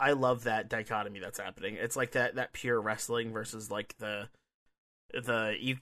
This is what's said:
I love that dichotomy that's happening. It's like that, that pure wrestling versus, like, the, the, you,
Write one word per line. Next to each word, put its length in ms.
I 120
love 320
that 240
dichotomy 520
that's 180
happening. 380
It's 200
like 160
that, 220
that 180
pure 280
wrestling 520
versus, 380
like, 280
the, 300
the, 460
you, 240